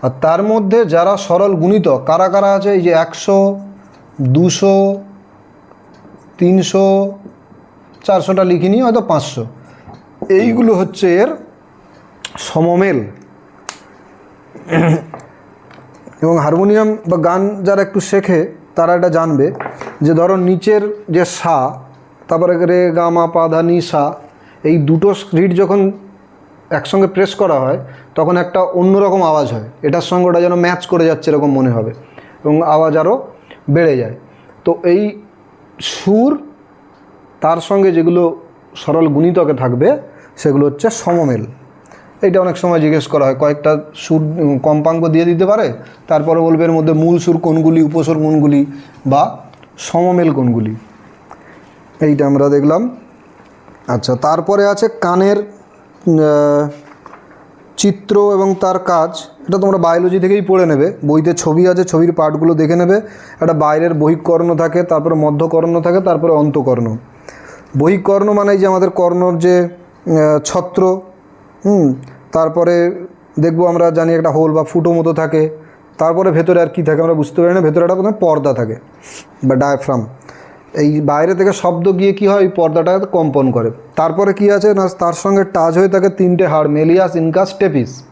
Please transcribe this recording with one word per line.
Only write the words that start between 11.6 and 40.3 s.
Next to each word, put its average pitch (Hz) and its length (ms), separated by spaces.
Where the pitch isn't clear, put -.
সমমেল। 175 640
এবং 165 160
হারমোনিয়াম 202 580
বা 180 80
গান 185 480
যারা 196 180
একটু 196 180
শেখে, 190 460
তারা 170 200
এটা 175 140
জানবে 160 440
যে 156 120
ধরো 175 220
নিচের 202 760
যে 175 140
সা, 156 540
তারপরে 175 380
রে, 180 240
গা, 170 200
মা, 170 160
পা, 165 220
ধা, 160 140
নি, 170 180
সা, 156 340
এই 160 140
দুটো 165 360
স্লিট 180 420
যখন 196 360
একসঙ্গে 190 360
প্রেস 190 280
করা 165 260
হয়, 131 180
তখন 160 220
একটা 175 240
অন্যরকম 190 600
আওয়াজ 151 300
হয়, 110 160
এটার 151 180
সঙ্গে 180 280
ওটা 170 120
যেন 175 140
ম্যাচ 175 320
করে 170 180
যাচ্ছে 160 260
এরকম 147 200
মনে 131 200
হবে, 113 200
এবং 151 180
আওয়াজ 156 340
আরও 190 300
বেড়ে 156 260
যায়। 117 180
তো 170 200
এই 202 360
সুর, 240 580
তার 160 160
সঙ্গে 190 360
যেগুলো 170 480
সরল 160 340
গুণিতকে 156 460
থাকবে, 131 440